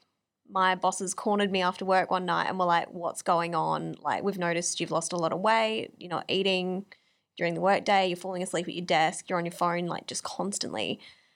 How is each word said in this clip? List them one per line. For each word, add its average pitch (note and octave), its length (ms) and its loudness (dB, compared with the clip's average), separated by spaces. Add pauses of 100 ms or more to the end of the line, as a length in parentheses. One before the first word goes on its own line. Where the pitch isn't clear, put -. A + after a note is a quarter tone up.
(500)
My F#3 260 4
bosses F#3 380 0
cornered G3+ 400 2
me F#3 80 2
after F#3 240 0
work F#3 260 4
one F#3 140 0
night E3+ 240 0
and F#3 100 -2
were F3+ 60 2
like, E3+ 260 4
"What's E3+ 300 -6
going E3+ 340 2
on? D#3+ 460 0
Like, C3 220 0
we've G3 140 -2
noticed F3 440 -2
you've D#3+ 100 -4
lost E3 220 -2
a F3 40 -2
lot E3 140 0
of E3 80 -2
weight. A3 580 0
You're F3 120 -14
not E3 180 -4
eating F#3 580 0 (520)
during E3+ 160 0
the E3 80 -4
workday. G3 460 4
You're F3 100 -2
falling F3+ 260 -6
asleep F3 240 -4
at - 60 -8
your F3 120 -6
desk. E3 440 0
You're F3+ 100 0
on E3+ 60 -2
your E3+ 80 -6
phone, F3 320 0
like, E3 200 -6
just - 180 -8
constantly." - 760 -6 (360)